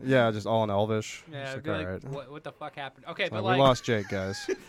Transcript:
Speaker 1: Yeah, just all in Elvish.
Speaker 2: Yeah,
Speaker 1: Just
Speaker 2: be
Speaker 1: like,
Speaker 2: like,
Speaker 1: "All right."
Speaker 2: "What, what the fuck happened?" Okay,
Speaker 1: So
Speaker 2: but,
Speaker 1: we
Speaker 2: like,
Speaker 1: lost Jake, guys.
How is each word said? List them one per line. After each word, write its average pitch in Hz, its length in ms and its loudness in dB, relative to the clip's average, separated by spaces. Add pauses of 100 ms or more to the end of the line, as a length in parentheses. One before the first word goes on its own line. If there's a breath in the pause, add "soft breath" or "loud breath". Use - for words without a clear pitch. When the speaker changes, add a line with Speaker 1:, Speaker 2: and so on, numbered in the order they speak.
Speaker 1:
Yeah, 127 300 6
just 104 160 -4
all 113 160 4
in 104 80 0
Elvish. 107 640 0
Speaker 2:
Yeah, 139 220 -10
Speaker 1:
Just 139 100 -10
Speaker 2:
be 151 60 -6
Speaker 1:
like, 101 100 -2
Speaker 2:
like, 90 80 -6
Speaker 1:
"All 92 60 -6
right." - 100 -10
Speaker 2:
"What, 135 260 -12
what 147 140 -16
the 143 80 -12
fuck 151 240 -14
happened?" 135 320 -14
Okay, 170 160 -4
Speaker 1:
So 165 80 -2
Speaker 2:
but, 110 100 -4
Speaker 1:
we 190 80 0
Speaker 2:
like, 180 80 4
Speaker 1:
lost 131 260 6
Jake, 107 240 0
guys. 95 400 -4 (200)